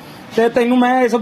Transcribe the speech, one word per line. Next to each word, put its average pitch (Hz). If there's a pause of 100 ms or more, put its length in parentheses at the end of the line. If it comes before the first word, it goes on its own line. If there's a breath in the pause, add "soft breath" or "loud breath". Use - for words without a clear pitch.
(360 loud breath)
ਤੇ 226
ਤੈਨੂੰ 240
ਮੈਂ 254
ਇਸ, 226